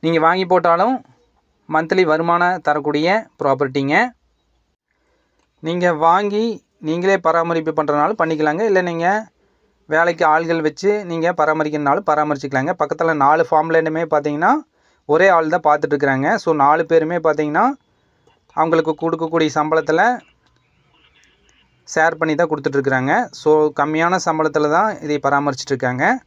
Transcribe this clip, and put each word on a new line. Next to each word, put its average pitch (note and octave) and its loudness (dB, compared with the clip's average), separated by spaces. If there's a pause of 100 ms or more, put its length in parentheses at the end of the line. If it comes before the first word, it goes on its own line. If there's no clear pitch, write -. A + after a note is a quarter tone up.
நீங்க E3 0
வாங்கி F3+ 2
போட்டாலும் F3 2 (760)
மந்த்லி D#3+ 0
வருமானம் E3+ 0
தரக்கூடிய D3 -2 (280)
ப்ராப்பர்ட்டிங்க. C#3 -2 (1700)
நீங்க F3 -2 (120)
வாங்கி G3+ 2 (380)
நீங்களே F3 0
பராமரிப்பு E3 0
பண்றதுனாலும் D3+ 0
பண்ணிக்கலாங்க. D#3+ 0
இல்ல, G3 2
நீங்க E3+ -2 (840)
வேலைக்கு E3+ 0
ஆள்கள் E3 2
வச்சு D#3 -2 (140)
நீங்க E3 -4
பராமரிக்கணும்னாலும் D3+ 0
பராமரிச்சுக்கலாங்க. D3 -2
பக்கத்துல D#3+ -2
நாலு D3 4
ஃபார்ம் D#3+ 0
லேண்டுமே D#3+ 0
பார்த்தீங்கன்னா, D3+ 0 (580)
ஒரே E3 4
ஆள் E3 2
தான் F3 -2
பார்த்துட்டு D3 2
இருக்கிறாங்க. C#3 0
So, - -4
நாலு D3+ 2
பேருமே E3 0
பார்த்தீங்கன்னா, D#3 0 (880)
அவங்களுக்கு D#3+ 0
கொடுக்கக்கூடிய E3 -2
சம்பளத்துல D#3 0 (1900)
ஷேர் D#3+ 0
பண்ணி D#3 -2
தான் D#3+ 0
கொடுத்துட்டு C#3 -2
இருக்கிறாங்க. C3+ 0 (180)
So, - 0 (220)
கம்மியான D#3+ 0
சம்பளத்துல D#3 0
தான் G3 2 (120)
இதை D3 -4
பராமரிச்சுட்டு C#3 -2
இருக்காங்க. B2+ -2 (220)